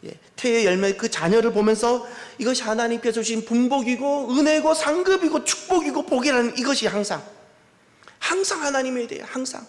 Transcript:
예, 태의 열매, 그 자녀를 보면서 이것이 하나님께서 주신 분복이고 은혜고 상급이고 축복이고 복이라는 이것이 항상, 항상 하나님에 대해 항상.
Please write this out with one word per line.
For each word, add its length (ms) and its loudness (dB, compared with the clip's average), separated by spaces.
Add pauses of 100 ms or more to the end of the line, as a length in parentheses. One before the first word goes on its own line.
예, 60 -14 (260)
태의 300 2
열매, 280 2
그 160 -4
자녀를 420 2
보면서 540 2 (320)
이것이 240 -2
하나님께서 600 0
주신 220 -2
분복이고 880 0
은혜고 420 4
상급이고 720 0
축복이고 640 -2
복이라는 520 0
이것이 280 0
항상, 380 -4 (960)
항상 440 -2
하나님에 440 -2
대해 180 -10
항상. 440 -8